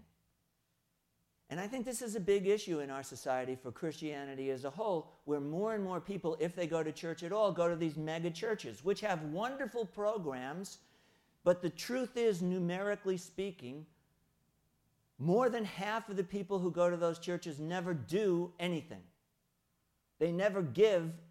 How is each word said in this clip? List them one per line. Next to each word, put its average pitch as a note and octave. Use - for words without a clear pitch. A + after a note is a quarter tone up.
And D3+
I G3+
think B3
this B3
is A3
a A3+
big G3
issue G3
in C#3
our C3+
society C3
for B2+
Christianity C#3
as C3
a C#3
whole, F3
where D3
more F3
and G#3
more F3+
people, E3
if E3+
they F3
go D#3+
to D#3
church E3
at E3+
all, G#3
go E3+
to E3+
these D#3+
mega D#3+
churches, E3
which G3
have F#3
wonderful A#3
programs, F3+
but F3+
the E3+
truth A#3+
is, G#3+
numerically F#3
speaking, D#3
more G3+
than A3
half G#3
of G3
the F#3+
people G3
who F3+
go F3
to F3
those E3+
churches E3
never F3
do F3
anything. D#3+
They E3+
never F#3+
give E3